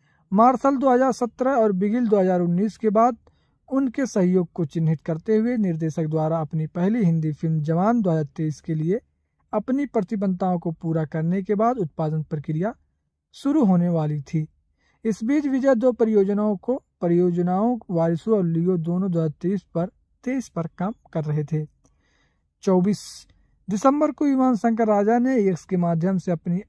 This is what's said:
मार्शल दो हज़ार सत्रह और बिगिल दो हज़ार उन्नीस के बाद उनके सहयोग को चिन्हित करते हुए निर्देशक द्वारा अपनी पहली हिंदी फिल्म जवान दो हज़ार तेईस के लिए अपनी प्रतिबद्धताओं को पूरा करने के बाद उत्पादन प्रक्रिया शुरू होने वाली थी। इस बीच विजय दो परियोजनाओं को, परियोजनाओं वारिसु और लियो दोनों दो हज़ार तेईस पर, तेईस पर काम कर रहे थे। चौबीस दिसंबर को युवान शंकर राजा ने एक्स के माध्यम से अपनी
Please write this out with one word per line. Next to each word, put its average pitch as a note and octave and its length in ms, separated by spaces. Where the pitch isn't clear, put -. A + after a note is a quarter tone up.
मार्शल B3+ 440
दो C4 140
हज़ार B3+ 220
सत्रह B3 400
और A3 200
बिगिल G#3 360
दो G3+ 120
हज़ार F#3 200
उन्नीस F3 360
के A3 140
बाद A3+ 260
उनके C4+ 380
सहयोग F3+ 460
को F3 120
चिन्हित D#3+ 360
करते F3 360
हुए A#3 200
निर्देशक E3 500
द्वारा D#3+ 340
अपनी D#3 260
पहली G3+ 380
हिंदी D#3+ 280
फिल्म D#3+ 280
जवान F3+ 420
दो F#3+ 80
हज़ार D#3+ 140
तेईस D#3 360
के E3 140
लिए E3 260
अपनी C4 340
प्रतिबद्धताओं F#3+ 720
को E3+ 120
पूरा D#3+ 340
करने E3 380
के G#3 120
बाद A#3 240
उत्पादन D#3 440
प्रक्रिया D#3 520
शुरू C#4+ 320
होने F3+ 240
वाली D3+ 320
थी। D#3 280
इस A3 200
बीच C#4+ 220
विजय C4+ 280
दो B3 180
परियोजनाओं G#3 640
को, B3 260
परियोजनाओं F3+ 760
वारिसु E3+ 460
और G3 80
लियो E3+ 320
दोनों F3 340
दो E3+ 80
हज़ार D#3+ 100
तेईस F3+ 340
पर, E3+ 240
तेईस B3+ 240
पर E3+ 200
काम G3 160
कर D#3+ 120
रहे D3+ 200
थे। D#3 220
चौबीस F#3 640
दिसंबर C#4 400
को D4 160
युवान C4 300
शंकर A3+ 320
राजा G#3+ 300
ने B3+ 180
एक्स F#3+ 280
के F#3 120
माध्यम F3 420
से F3+ 140
अपनी F3 360